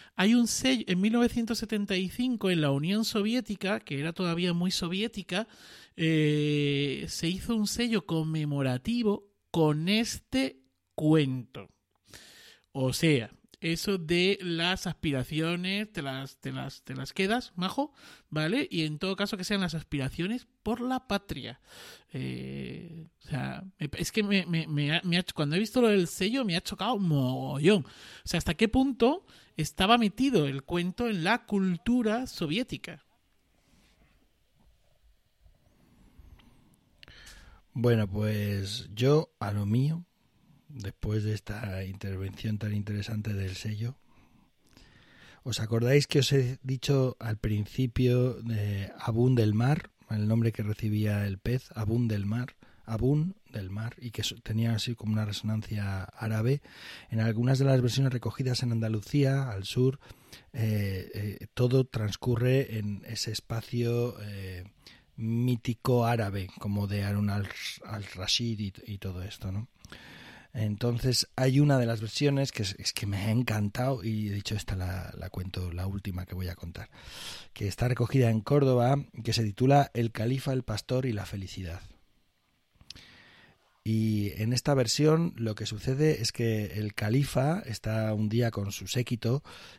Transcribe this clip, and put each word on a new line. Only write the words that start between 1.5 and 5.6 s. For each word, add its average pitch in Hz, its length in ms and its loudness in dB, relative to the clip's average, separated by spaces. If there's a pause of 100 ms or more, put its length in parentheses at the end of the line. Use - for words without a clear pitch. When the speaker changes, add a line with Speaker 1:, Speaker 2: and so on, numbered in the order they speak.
Speaker 1:
setenta 208 360 -2
y 185 140 0
cinco, 240 400 0
en 170 120 2
la 143 100 4
Unión 180 340 0
Soviética, 214 760 -2
que 139 180 -6
era 160 140 -4
todavía 175 400 0
muy 175 180 0
soviética, 190 760 -4 (480)